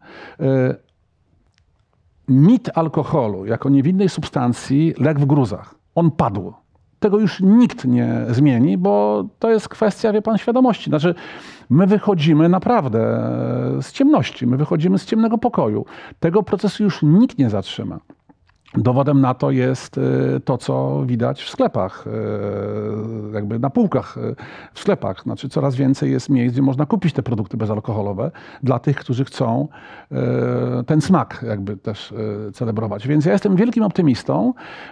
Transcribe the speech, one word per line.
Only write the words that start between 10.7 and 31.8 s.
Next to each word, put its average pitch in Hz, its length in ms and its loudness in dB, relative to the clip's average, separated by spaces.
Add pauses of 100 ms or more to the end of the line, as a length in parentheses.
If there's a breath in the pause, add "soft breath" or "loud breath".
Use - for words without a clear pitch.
Znaczy, 151 260 0 (540 loud breath)
my 175 180 4
wychodzimy 170 600 4
naprawdę 117 800 0 (520)
z - 100 -12
ciemności, 269 560 2
my 127 100 2
wychodzimy 170 420 0
z - 60 -8
ciemnego 220 320 0
pokoju. 117 480 0 (340 loud breath)
Tego 175 240 2
procesu 208 400 -2
już 190 200 0
nikt 185 340 4
nie 127 120 2
zatrzyma. 104 500 -6 (760)
Dowodem 131 480 2
na 127 120 2
to 139 180 0
jest, 131 460 -2
e, 131 420 0
to, 127 180 -2
co 135 480 -2
widać 123 380 -2
w - 60 -12
sklepach, - 580 -4
e, 104 1300 -6
jakby 107 260 -4
na 135 100 -2
półkach, 151 480 -2
e, 117 180 -8 (380 loud breath)
w - 60 -20
sklepach. 113 440 -4
Znaczy, 123 260 -8
coraz 139 260 -2
więcej 135 360 0
jest 131 180 -4
miejsc, 123 240 2
gdzie 135 80 0
można 135 240 0
kupić 185 280 -2
te - 100 -4
produkty 110 340 -4
bezalkoholowe 107 760 -4 (320 loud breath)
dla 123 160 0
tych, 143 180 0
którzy 131 280 -4
chcą, 131 420 -2 (440 loud breath)
e, 123 720 -2
ten 156 180 2
smak 147 460 0
jakby 104 300 -6
też, - 360 -12 (340)